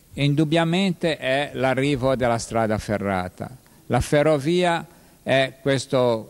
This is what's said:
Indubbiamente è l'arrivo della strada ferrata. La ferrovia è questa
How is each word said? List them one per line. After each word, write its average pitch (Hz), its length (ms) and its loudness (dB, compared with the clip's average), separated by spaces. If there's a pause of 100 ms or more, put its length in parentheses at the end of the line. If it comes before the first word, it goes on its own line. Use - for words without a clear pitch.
(140)
Indubbiamente 165 1040 0
è 131 360 -2
l'arrivo 131 640 0
della 117 220 0
strada 110 400 -2
ferrata. 98 720 -4 (380)
La 120 120 0
ferrovia 156 840 0 (360)
è 127 400 0
questa 127 680 0